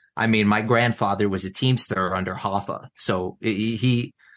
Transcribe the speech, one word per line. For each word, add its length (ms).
I 120
mean, 180
my 160
grandfather 680
was 160
a 80
Teamster 640
under 200
Hoffa. 640
So 440
he, 340
he 400